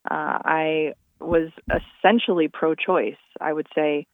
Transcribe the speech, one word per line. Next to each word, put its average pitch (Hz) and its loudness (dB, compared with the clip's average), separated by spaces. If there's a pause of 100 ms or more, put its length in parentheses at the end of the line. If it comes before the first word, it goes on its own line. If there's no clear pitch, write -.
(100)
uh, - -2
I 156 0 (260)
was 160 0 (180)
essentially 185 2
pro-choice. 160 0 (240)
I 156 -2
would 151 -4
say, 147 0